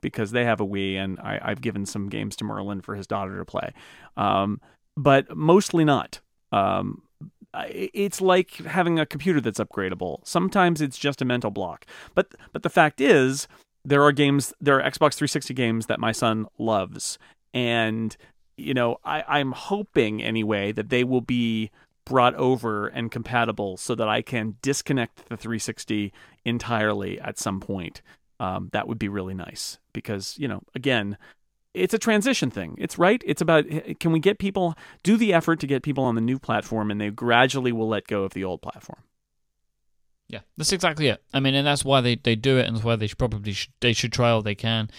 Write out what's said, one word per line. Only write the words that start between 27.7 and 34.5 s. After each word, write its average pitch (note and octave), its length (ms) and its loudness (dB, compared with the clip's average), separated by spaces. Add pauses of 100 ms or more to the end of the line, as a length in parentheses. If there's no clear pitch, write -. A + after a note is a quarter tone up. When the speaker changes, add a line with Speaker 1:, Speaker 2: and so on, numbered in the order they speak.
Speaker 1:
Um, F#2+ 340 -6
that G#2 140 -2
would A2+ 120 -6
be G#2+ 80 -2
really F#2+ 260 -6
nice - 440 -12 (160)
because, G#2 440 -8
you D3 100 -6
know, G#2 140 -6 (120)
again, A#2 440 -2 (560)
it's F#3 200 -2
a A3 60 2
transition G#3+ 500 2
thing. F2+ 280 -8
It's - 200 -8
right. G3 280 4
It's - 160 0
about, D#3+ 280 4
h-, D3+ 300 -8
can E3 120 2
we D#3+ 80 4
get G3 200 2
people, F#3 360 0 (280)